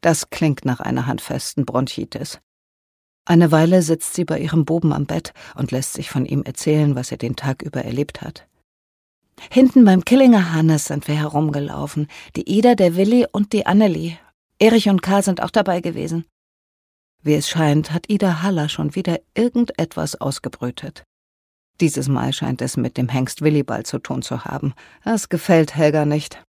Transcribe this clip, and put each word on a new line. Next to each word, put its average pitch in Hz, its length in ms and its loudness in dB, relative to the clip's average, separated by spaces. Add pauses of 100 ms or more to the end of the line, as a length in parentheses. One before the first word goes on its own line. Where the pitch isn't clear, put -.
Das - 280 0
klingt - 360 -2
nach 127 140 -4
einer 123 260 -4
handfesten 131 600 -6
Bronchitis. - 720 -6 (840)
Eine 170 260 4
Weile 165 300 4
sitzt 160 320 -4
sie 180 120 -4
bei 156 140 -6
ihrem 160 240 0
Buben 160 300 0
am 143 120 -2
Bett 160 280 -8 (220)
und - 160 -6
lässt 131 220 -6
sich - 160 -10
von 131 160 -2
ihm - 180 -4
erzählen, 151 520 0
was 127 160 -8
er - 60 -10
den 123 180 -6
Tag 135 260 -6
über 143 220 -8
erlebt 131 380 -6
hat. - 260 -16 (1040)
„Hinten 254 340 8
beim 185 200 6
Killinger 233 480 6
Hannes 160 320 2
sind 143 220 -6
wir 151 80 -2
herumgelaufen. 147 920 -4 (280)
Die - 140 -10
Ida, 220 260 4
der 180 200 2
Willi 220 360 4
und 202 220 -2
die 208 120 0
Annelie. 170 520 2 (420)
Erich 220 300 4
und 190 120 2
Karl 190 220 0
sind 185 200 -2
auch - 80 -6
dabei 185 300 0
gewesen.“ 165 440 -6 (960)
Wie 151 140 2
es 147 140 -2
scheint, 151 420 0
hat 165 180 -6
Ida 190 320 0
Haller 170 280 -2
schon 151 260 -6
wieder 185 240 -4 (160)
irgendetwas 214 840 -2
ausgebrütet. - 840 -10 (760)
Dieses 143 260 0
Mal 131 260 0
scheint 131 280 -4
es 127 160 -4
mit 123 200 -4
dem 123 120 -2
Hengst 127 320 -4
Willibald 143 440 0
zu - 140 -8
tun 127 220 -8
zu - 240 -8
haben. 135 280 -6 (300)
Das 220 240 -2
gefällt 165 480 2
Helga 151 300 2
nicht. 147 440 -4